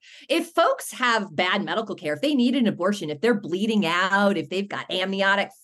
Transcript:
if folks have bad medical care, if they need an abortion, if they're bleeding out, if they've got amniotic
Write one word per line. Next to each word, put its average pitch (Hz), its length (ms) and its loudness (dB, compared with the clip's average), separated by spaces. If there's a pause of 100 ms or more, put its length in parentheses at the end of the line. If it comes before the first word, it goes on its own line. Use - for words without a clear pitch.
(300)
if 339 220 0
folks 415 420 0
have 214 420 0
bad 180 300 0
medical 196 300 -4
care, 151 180 -4
if 147 80 -6
they 294 140 2
need 240 200 4
an 247 120 2
abortion, 175 420 -2
if 147 100 -6
they're 233 180 2
bleeding 196 480 0
out, 190 520 2
if 151 100 -4
they've 196 220 -4
got - 200 -8
amniotic 196 600 0 (140)